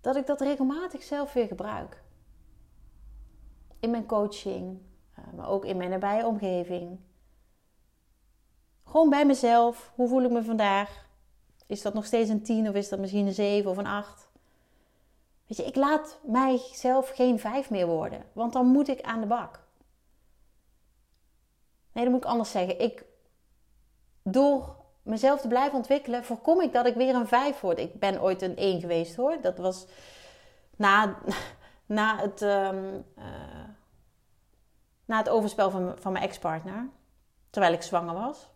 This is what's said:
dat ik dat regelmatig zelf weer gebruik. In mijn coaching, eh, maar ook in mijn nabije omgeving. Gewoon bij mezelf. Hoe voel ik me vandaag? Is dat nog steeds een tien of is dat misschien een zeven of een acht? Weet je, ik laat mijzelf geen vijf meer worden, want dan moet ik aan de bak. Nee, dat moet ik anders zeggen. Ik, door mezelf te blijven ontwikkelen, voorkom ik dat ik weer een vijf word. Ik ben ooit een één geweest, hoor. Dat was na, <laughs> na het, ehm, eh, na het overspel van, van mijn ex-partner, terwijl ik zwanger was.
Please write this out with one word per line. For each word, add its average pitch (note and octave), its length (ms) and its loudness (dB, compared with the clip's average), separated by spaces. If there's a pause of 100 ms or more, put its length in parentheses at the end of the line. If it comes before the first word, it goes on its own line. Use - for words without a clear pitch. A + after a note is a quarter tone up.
dat C4 160 -2
ik C4+ 100 -2
dat C#4+ 140 -2
regelmatig C#4 600 -2
zelf C#4+ 300 -6
weer A#3 140 0
gebruik. - 560 -10 (1800)
In A#3 120 -4
mijn A#3 160 -4
coaching, F#3+ 720 -4 (360)
eh, - 100 -20 (120)
maar - 120 -10
ook G3 160 0
in F#3+ 120 -4
mijn F3+ 140 -4
nabije G3+ 360 -2
omgeving. F3+ 720 -4 (1900)
Gewoon D#4 260 6
bij C#4+ 160 6
mezelf. A#3+ 680 4
Hoe B3 140 0
voel B3+ 140 4
ik B3 80 2
me A#3 120 0
vandaag? G#3 680 0 (640)
Is G#3 120 -6
dat G#3 120 -4
nog G#3+ 100 -4
steeds A3+ 260 2
een G#3+ 120 0
tien A3 260 0
of G3 60 -4
is G3+ 140 -2
dat G3 100 -6
misschien G3 280 0
een F#3+ 60 0
zeven G3+ 380 2
of F#3 60 -2
een G3+ 100 -6
acht? G3+ 420 -8 (1160)
Weet G#3+ 120 -10
je, - 60 -4
ik C4 120 -4
laat D4+ 460 2
mijzelf B3+ 840 2
geen B3 300 2
vijf B3 320 -6
meer F#3+ 160 0
worden, - 460 -4
want A#3 200 -4
dan B3+ 140 4
moet C#4 220 6
ik C4 120 -4
aan A3+ 200 -6
de A3 60 -4
bak. G#3+ 340 -4 (2250)
Nee, A#3+ 120 0
dat B3 80 4
moet B3 120 2
ik - 60 -4
anders A#3 200 0
zeggen. F3+ 300 -2
Ik, - 240 -2 (1160)
door C4+ 540 2 (260)
mezelf C4 380 2
te B3 80 -6
blijven C4+ 280 2
ontwikkelen, B3 480 -2
voorkom D#4 360 2
ik D#4+ 120 0
dat A#3+ 140 4
ik A#3+ 80 4
weer B3+ 200 2
een A#3+ 140 0
vijf C4+ 320 2
word. F3 180 0
Ik D#3 200 -8
ben G3 240 0
ooit F#3 200 0
een F#3 140 -4
één F#3+ 240 0
geweest, E3 360 -2
hoor. C#4 260 0
Dat F3+ 160 -2
was F#3 280 -4 (880)
na, G3+ 420 4 (280)
<laughs> - 400 -20
na G#3+ 320 0
het, G3+ 240 -4
ehm, G3 580 0 (140)
eh, - 100 -18 (1800)
na A3+ 140 0
het A3 100 0
overspel G#3 420 2
van, F#3 280 -4
van F#3+ 140 -6
mijn F#3+ 120 -2
ex-partner, F#3+ 640 -8 (600)
terwijl F#3 220 4
ik E3+ 100 -2
zwanger E3+ 320 -4
was. A#3+ 420 -8